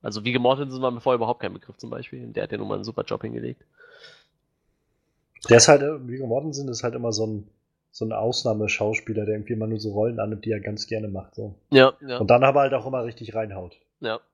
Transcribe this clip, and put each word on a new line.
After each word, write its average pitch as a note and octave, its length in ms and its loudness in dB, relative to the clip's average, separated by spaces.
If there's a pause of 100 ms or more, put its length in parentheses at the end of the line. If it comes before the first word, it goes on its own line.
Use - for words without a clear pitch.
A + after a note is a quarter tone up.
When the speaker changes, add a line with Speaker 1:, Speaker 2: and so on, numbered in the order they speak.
Speaker 1:
Also G#2+ 220 -8
Viggo B2 160 0
Mortensen C3 420 0
war B2+ 80 0
mir A#2+ 100 -10
vorher B2+ 160 2
überhaupt A#2 240 -2
kein G2 140 -8
Begriff - 240 -20
zum A#2 120 -14
Beispiel. A#2+ 340 -14
Und A2+ 100 -16
der G#2+ 100 -4
hat G#2+ 80 -10
ja G#2+ 60 -6
nun G#2+ 100 -8
mal G#2 60 -4
einen G2+ 100 -8
super A2+ 200 -6
Job - 180 -6
hingelegt. A#2 400 -10 (1900)
Speaker 2:
Der A#2+ 100 10
ist - 100 8
halt, C#3+ 140 10
äh, C#3+ 240 -4
Viggo B2+ 200 -8
Mortensen C#3 420 -4
ist A#2 140 -6
halt A#2+ 120 -4
immer A#2 180 -2
so G#2+ 140 -2
ein, G#2+ 220 -8 (440)
so - 120 -6
ein A2 80 -4
Ausnahmeschauspieler, G#2+ 1120 -2
der G#2+ 120 0
irgendwie G#2+ 180 -6
immer A2 140 -2
nur A2 100 -2
so G#2+ 140 -6
Rollen A2 280 0
annimmt, G#2 240 -6
die A2+ 80 -2
er G#2 80 -2
ganz G#2 280 -8
gerne A2 200 -4
macht, F#2 280 -10
so. G#2+ 180 -10 (160)
Speaker 1:
Ja, C3 220 10 (140)
ja. B2 120 -6
Speaker 2:
Und B2+ 100 -2
dann B2 160 8
aber C#3 160 6
halt C3+ 140 2
auch A#2+ 120 -4
immer C3 180 -4
richtig A2+ 300 -12
reinhaut. G2 420 -8 (240)
Speaker 1:
Ja. A2 200 -6 (140)